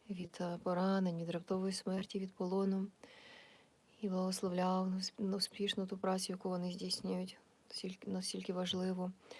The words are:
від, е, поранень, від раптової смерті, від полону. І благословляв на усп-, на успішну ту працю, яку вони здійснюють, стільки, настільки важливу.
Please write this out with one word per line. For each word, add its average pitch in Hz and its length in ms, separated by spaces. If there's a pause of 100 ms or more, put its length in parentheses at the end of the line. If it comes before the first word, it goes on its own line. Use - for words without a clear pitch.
(120)
від, 180 280
е, 175 220
поранень, 185 600
від 170 80
раптової 185 420
смерті, 190 460
від 190 140
полону. 190 540 (1120)
І 214 80
благословляв 185 840
на 185 60
усп-, 190 220
на 196 180
успішну 196 500
ту 190 100
працю, 190 360
яку 185 160
вони 180 240
здійснюють, 185 680 (300)
стільки, - 420
настільки 185 420
важливу. 180 600 (260)